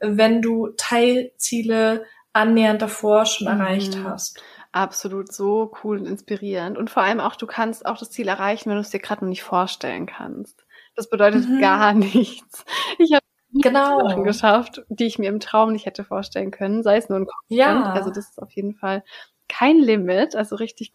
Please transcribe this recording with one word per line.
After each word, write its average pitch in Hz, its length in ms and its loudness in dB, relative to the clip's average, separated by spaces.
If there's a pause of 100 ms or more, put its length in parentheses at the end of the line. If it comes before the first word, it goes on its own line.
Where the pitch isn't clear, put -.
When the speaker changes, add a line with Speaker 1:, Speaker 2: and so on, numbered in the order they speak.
Speaker 1:
wenn 220 420 2
du 226 340 0
Teilziele 233 1300 0 (300)
annähernd 220 480 4
davor 214 440 2
schon 214 200 -4
Speaker 2:
Mhm. 202 140 0
Speaker 1:
erreicht 190 440 -2
hast. - 380 -12 (300)
Speaker 2:
Absolut, 196 600 -6
so 214 400 -2 (100)
cool 214 180 -4
und 190 60 -10
inspirierend. 196 720 -8
Und 226 140 -8
vor 214 140 0
allem 214 160 0
auch, - 160 -4
du 226 100 -12
kannst 220 400 -6
auch 226 100 -4
das - 140 -16
Ziel 226 180 -8
erreichen, 196 400 -2
wenn 208 80 -2
du 208 60 -2
es 208 80 -10
dir 202 80 -4
gerade 208 260 -8
noch 190 60 -2
nicht 185 140 -8
vorstellen 180 600 -4
kannst. - 600 -16 (300)
Das 226 120 -8
bedeutet 214 400 4
Speaker 1:
Mhm. 262 120 2
Speaker 2:
gar 208 340 4
<laughs> - 0 -
nichts. 202 720 0 (340)
Ich 320 160 6
hab 277 80 4 (340)
Speaker 1:
Genau. 277 520 4
Speaker 2:
Sachen 196 160 0
geschafft, 214 640 2
die 233 180 -4
ich 220 140 -4
mir 202 80 -2
im 208 100 -2
Traum 220 340 2
nicht 214 140 -6
hätte 196 160 -10
vorstellen 196 480 -8
können, 196 320 -4
sei 208 140 4
es 233 120 -2
nur 190 120 0
ein 190 60 -2
Kopfstand. 262 580 0
Speaker 1:
Ja. 196 80 -2
Speaker 2:
Also 196 180 -2
das 202 200 -10
ist - 120 -18
auf 214 80 -18
jeden 202 240 -8
Fall 196 300 -6 (440)
kein 294 300 4
Limit, 220 560 2
also 208 220 -6
richtig 226 380 -10